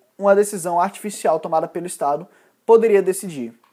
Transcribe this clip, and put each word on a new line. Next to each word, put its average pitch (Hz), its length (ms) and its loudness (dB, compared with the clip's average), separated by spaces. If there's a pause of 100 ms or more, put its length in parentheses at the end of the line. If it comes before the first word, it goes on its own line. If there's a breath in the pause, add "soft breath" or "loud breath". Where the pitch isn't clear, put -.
(160)
uma 196 180 4
decisão 180 460 -2
artificial 196 580 -2
tomada 160 300 -4
pelo 175 180 -8
Estado 156 400 -4 (380 soft breath)
poderia 220 380 6
decidir, 175 520 -6 (180)